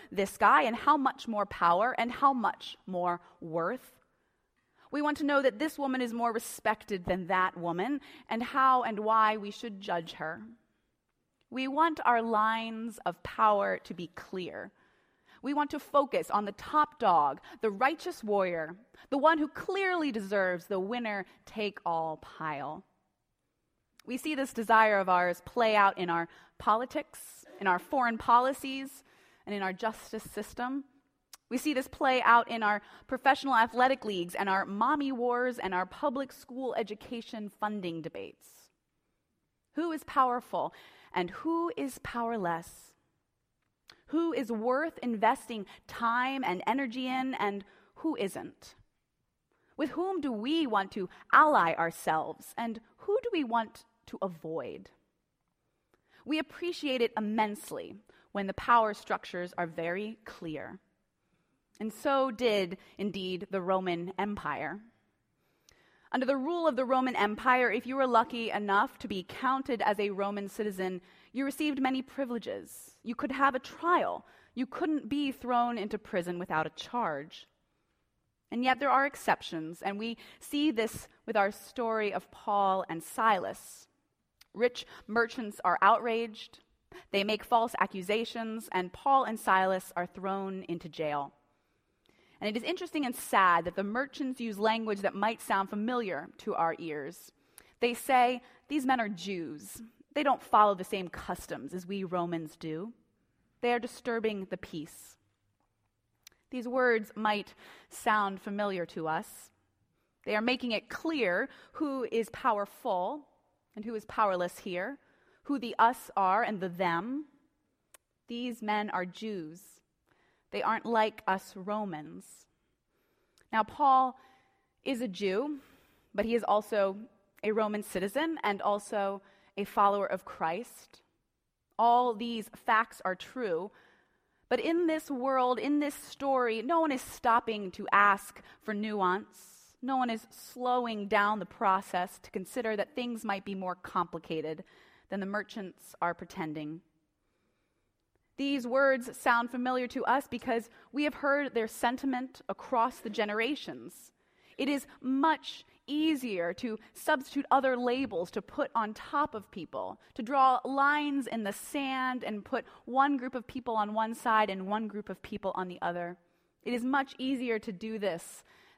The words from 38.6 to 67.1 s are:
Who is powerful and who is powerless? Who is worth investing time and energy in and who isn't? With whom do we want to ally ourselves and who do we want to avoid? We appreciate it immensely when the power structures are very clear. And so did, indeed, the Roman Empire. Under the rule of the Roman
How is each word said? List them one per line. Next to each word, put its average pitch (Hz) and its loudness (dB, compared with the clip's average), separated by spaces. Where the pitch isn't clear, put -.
Who 330 -2
is 311 -6
powerful 240 0
and 180 0
who 330 -2
is 277 -6
powerless? 208 -4
Who 330 0
is 240 -4
worth 254 -2
investing 226 0
time 254 -2
and 180 -2
energy 254 -2
in 262 -2
and 202 -2
who 320 -2
isn't? - -8
With 269 -2
whom 359 -4
do 277 -4
we 269 0
want 202 0
to 185 -4
ally 240 8
ourselves - -2
and 226 -4
who 403 0
do 480 -6
we 330 0
want 226 -2
to - -12
avoid? 160 -6
We 302 -2
appreciate 302 -4
it 233 0
immensely 208 -4
when 196 -2
the 190 -6
power 226 4
structures 180 -6
are 175 -2
very 175 -6
clear. 156 -10
And 214 -6
so 269 0
did, 202 0
indeed, 185 -4
the 190 -2
Roman 180 -2
Empire. 185 -4
Under 254 0
the 269 2
rule 330 0
of 285 2
the 254 0
Roman 254 2